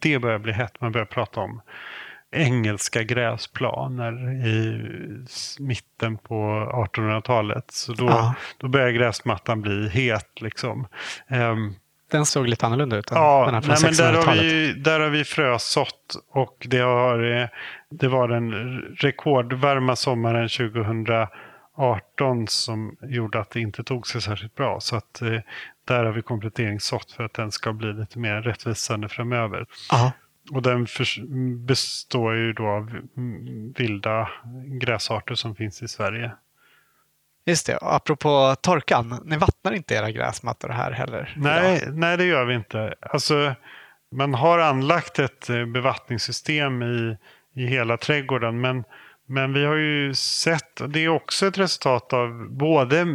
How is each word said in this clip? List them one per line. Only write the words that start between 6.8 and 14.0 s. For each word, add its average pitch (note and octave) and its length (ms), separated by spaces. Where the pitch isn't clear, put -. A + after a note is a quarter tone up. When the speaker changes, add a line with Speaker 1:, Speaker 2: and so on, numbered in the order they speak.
Speaker 1:
Så - 220
då, A#2 140
Speaker 2:
Ja. A#2+ 280
Speaker 1:
då C#3 100
börjar B2+ 220
gräsmattan A#2 720
bli G#2 260
het, A2+ 420
liksom. A2+ 460
Ehm, A2+ 460
Speaker 2:
Den D3+ 160
såg C3 220
lite A#2 180
annorlunda A#2+ 300
ut G#2 140
än - 60
Speaker 1:
ja, C#3+ 280
Speaker 2:
den A#2 100
här A2+ 60
från D3 120
Speaker 1:
nej, D3+ 100
men D#3+ 140
där E3 80